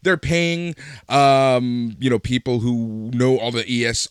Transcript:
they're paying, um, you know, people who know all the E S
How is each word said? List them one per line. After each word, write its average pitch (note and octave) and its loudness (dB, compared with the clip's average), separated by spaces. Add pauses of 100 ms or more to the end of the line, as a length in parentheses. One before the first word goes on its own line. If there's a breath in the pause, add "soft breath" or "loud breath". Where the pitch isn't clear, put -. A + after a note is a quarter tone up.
they're F#3 2
paying, E3+ -2 (320 loud breath)
um, B2+ 2
you C3 -2
know, A#2+ 2
people B2 -2
who A2+ -2
know B2+ 2
all A#2 -2
the A2+ -4
E A#2+ 0
S A#2 -2